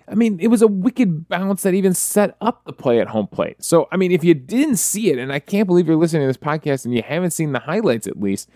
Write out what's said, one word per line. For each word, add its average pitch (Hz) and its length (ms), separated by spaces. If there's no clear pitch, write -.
I - 60
mean, 214 260
it 202 100
was 226 120
a 226 60
wicked 190 600
bounce 190 360
that 190 100
even 190 220
set - 440
up - 260
the 147 80
play 120 260
at 98 80
home 107 200
plate. - 360
So, 165 280
I 175 60
mean, 185 140
if 170 120
you 170 120
didn't 214 420
see 214 320
it, - 80
and 135 160
I 147 60
can't 202 260
believe 175 220
you're 160 80
listening 160 260
to 135 60
this 131 100
podcast 147 480
and 120 80
you 117 80
haven't 165 300
seen 156 200
the 127 80
highlights 156 460
at - 160
least, 101 340